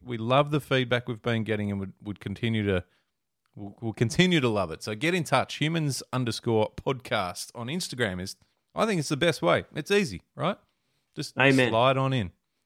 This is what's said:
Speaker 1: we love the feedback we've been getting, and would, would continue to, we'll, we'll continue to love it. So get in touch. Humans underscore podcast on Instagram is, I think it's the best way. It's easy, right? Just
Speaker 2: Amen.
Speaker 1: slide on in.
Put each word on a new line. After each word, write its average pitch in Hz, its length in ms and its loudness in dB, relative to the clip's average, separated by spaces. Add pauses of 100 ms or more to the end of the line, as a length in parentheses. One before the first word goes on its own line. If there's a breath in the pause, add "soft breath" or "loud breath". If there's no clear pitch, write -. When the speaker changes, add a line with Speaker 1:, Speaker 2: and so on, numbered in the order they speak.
Speaker 1:
we 120 140 -8
love 131 320 2
the 151 100 0
feedback 123 480 0
we've 117 140 -6
been 113 220 0
getting, 104 260 -2
and 98 100 -4
would, 95 220 -8
would 101 180 -8
continue 107 460 -2
to, 92 180 2 (720)
we'll, 101 240 -14
we'll 110 140 -4
continue 170 460 2
to 123 100 2
love 98 220 -2
it. 78 100 -10
So 110 140 -6
get 156 180 -2
in 175 100 -2
touch. 120 340 0
Humans 151 440 -2 (100)
underscore 117 640 0
podcast 110 760 -4
on 117 140 -10
Instagram 123 520 -4
is, 92 180 -8 (360)
I 202 140 0
think 202 100 0
it's 147 120 -2
the 147 80 0
best 165 260 0
way. 165 220 2 (100)
It's 156 160 -6
easy, 180 320 0 (120)
right? 160 220 -4 (580)
Just - 220 -10
Speaker 2:
Amen. 131 320 6
Speaker 1:
slide 123 260 4
on 135 160 0
in. 107 200 -2 (340)